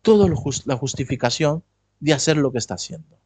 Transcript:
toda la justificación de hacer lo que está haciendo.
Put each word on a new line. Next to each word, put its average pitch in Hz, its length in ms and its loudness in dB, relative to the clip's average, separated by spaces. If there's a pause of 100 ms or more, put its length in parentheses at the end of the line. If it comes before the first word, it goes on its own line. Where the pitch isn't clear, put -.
toda 208 280 4 (360)
la 131 120 4
justificación 139 840 -2 (360)
de 151 140 2
hacer 151 240 0
lo 139 140 0
que 120 80 -4
está 104 160 -8
haciendo. - 500 -16